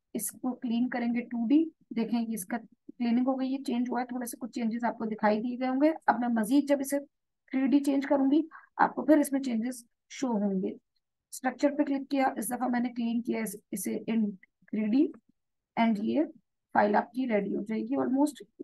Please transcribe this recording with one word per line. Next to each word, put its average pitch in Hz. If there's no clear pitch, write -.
इसको -
clean 240
करेंगे 240
टू 233
डी। 320
देखें, 226
ये 226
इसका -
cleaning -
हो 262
गई, 262
ये 262
change 247
हुआ 240
है, 254
थोड़े 247
से -
कुछ 233
changes 240
आपको 220
दिखाई 214
दिए 247
गए 254
होंगे। 269
अब 226
मैं 247
मजीद 240
जब 277
इसे 277
थ्री 262
डी 269
change 277
करूंगी, 285
आपको -
फिर 294
इसमें 269
changes 247
show 254
होंगे। 202
Structure 262
पे 285
click 277
किया, 269
इस 226
दफा 247
मैंने 240
clean 233
किया 226
इस-, 208
इसे 220
in 220
थ्री -
डी 240
and 226
ये 233
file 208
आपकी 254
ready 202
हो -
जाएगी। 220
Almost 269